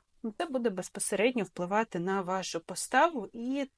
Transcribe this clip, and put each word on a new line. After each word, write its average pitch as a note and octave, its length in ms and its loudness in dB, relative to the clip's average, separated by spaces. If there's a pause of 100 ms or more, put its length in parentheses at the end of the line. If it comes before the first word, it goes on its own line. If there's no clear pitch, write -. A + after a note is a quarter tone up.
(380)
Це F4 80 -2
буде B3+ 240 0
безпосередньо G#3 760 0
впливати F#3+ 540 -2
на F#3+ 220 0
вашу F3+ 400 -2
поставу B3+ 720 2
і C4 460 -2